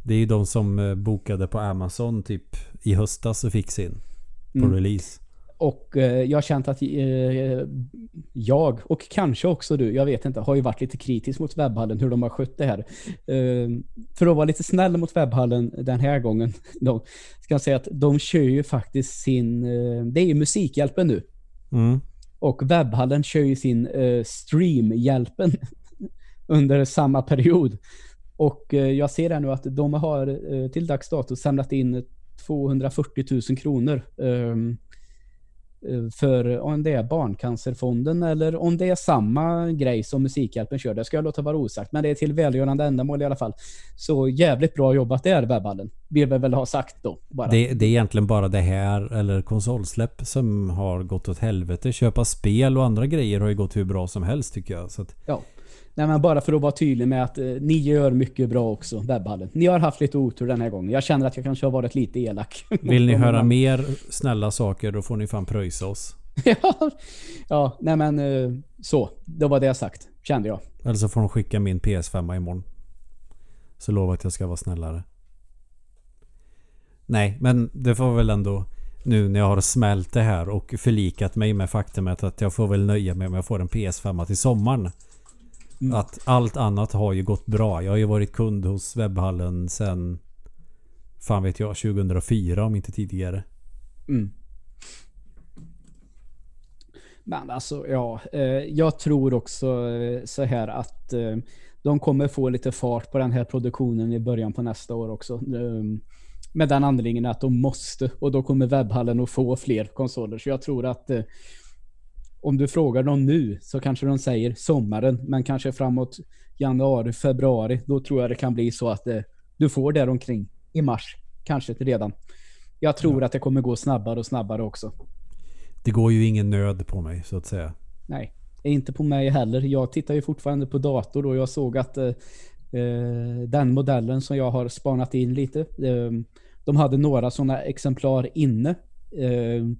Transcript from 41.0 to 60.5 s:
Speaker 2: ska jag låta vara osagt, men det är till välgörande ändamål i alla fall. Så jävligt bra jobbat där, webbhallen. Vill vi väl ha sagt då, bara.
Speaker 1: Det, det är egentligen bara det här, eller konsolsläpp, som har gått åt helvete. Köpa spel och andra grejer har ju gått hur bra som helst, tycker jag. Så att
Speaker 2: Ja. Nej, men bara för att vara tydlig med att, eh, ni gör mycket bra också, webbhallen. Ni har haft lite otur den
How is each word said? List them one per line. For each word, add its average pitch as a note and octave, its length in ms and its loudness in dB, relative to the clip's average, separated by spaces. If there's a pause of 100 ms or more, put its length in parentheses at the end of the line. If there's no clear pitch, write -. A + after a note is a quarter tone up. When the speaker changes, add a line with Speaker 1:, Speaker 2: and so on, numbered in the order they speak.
Speaker 2:
ska - 120 -4
jag A2+ 80 0
låta D3+ 180 -4
vara D3+ 140 -2
osagt, G#2+ 360 -4
men D3+ 100 -2
det D3+ 60 2
är D3 60 2
till D3 180 0
välgörande C#3 520 2
ändamål C#3+ 380 0
i - 20 0
alla C#3 120 0
fall. A2 160 -4 (440)
Så C3+ 320 2
jävligt C#3+ 460 4
bra C3 200 6
jobbat C3 300 2
där, F3+ 180 4
webbhallen. G2+ 480 -2 (180)
Vill D3 200 4
vi C3 100 2
väl B2+ 160 2
ha C3 120 0
sagt - 360 -4
då, F#2 160 -6 (100)
bara. B2 200 -4
Speaker 1:
Det, A#2 260 4
det G#2+ 120 4
är A2 40 6
egentligen G#2+ 360 4
bara G2+ 220 4
det G2 120 2
här, G2 520 0
eller G2+ 300 0
konsolsläpp, A2+ 840 -2
som G#2 440 0
har F#2 320 -2
gått F#2 260 -4
åt F2+ 100 -2
helvete. F#2+ 540 -2
Köpa A#2 320 4
spel B2+ 540 4
och C3 60 4
andra A2+ 220 2
grejer B2 340 0
har G#2+ 80 2
ju G#2+ 60 2
gått G2 220 -2
hur G2+ 80 2
bra F#2 220 -2
som F#2+ 160 -6
helst, B2 320 -2
tycker F#2+ 200 -8
jag. F2 160 -10
Så - 120 -10
att - 120 -12 (120)
Speaker 2:
Ja. D3+ 140 -4 (560)
Nej, D3+ 100 0
men D3+ 160 4
bara D3+ 180 6
för D#3+ 120 0
att D3+ 80 4
vara C#3+ 120 2
tydlig C3 360 2
med B2+ 160 2
att, - 140 -6
eh, C3+ 80 -4
ni C#3 320 0
gör C#3+ 320 4
mycket B2+ 380 2
bra A#2 220 2
också, G#2+ 300 -6
webbhallen. G2+ 520 -4
Ni E3 140 4
har F3+ 120 6
haft D#3 220 2
lite C#3+ 180 2
otur B2 280 0
den B2 140 0